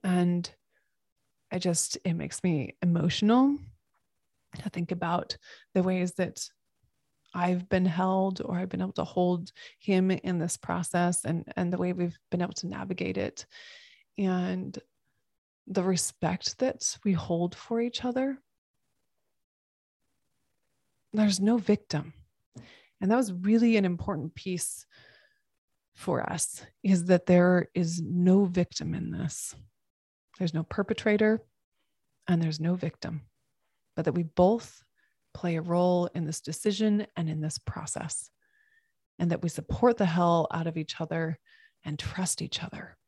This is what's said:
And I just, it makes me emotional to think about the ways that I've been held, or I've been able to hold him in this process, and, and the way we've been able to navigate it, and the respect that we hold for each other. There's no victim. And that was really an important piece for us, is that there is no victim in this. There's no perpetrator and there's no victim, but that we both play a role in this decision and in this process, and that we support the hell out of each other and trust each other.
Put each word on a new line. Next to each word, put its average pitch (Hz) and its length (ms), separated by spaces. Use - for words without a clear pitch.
And 175 460
I 185 60
just, 175 460
it 170 100
makes 160 280
me 156 400
emotional 208 760
to - 120
think 175 220
about 175 440
the 185 80
ways 180 320
that - 340
I've 180 340
been 185 160
held, 190 560
or - 160
I've 185 140
been 180 100
able 185 120
to - 120
hold 180 460
him 185 320
in 180 280
this 165 180
process, 175 680
and, 170 200
and 175 140
the 180 60
way 180 160
we've 175 260
been 175 100
able 175 140
to - 120
navigate 185 520
it, - 260
and 185 640
the 185 160
respect - 760
that - 440
we 202 80
hold 170 420
for - 260
each 240 240
other. 262 340
There's 202 280
no 226 180
victim. 196 560
And 190 100
that 233 60
was 226 160
really 220 440
an 196 80
important 175 500
piece - 520
for - 280
us, - 420
is 180 240
that 180 200
there 180 480
is 170 280
no 185 420
victim 175 500
in - 160
this. - 440
There's 165 160
no 160 80
perpetrator 214 800
and 170 140
there's 156 200
no 175 140
victim, 165 480
but 165 100
that 208 80
we 175 100
both 180 600
play 170 240
a 160 60
role 175 520
in 170 100
this 156 160
decision 208 640
and 165 120
in 156 120
this 156 180
process, - 720
and 170 120
that - 120
we 170 60
support 233 480
the 202 100
hell 170 440
out 165 160
of 160 100
each 160 240
other 160 380
and 151 140
trust - 440
each - 200
other. - 340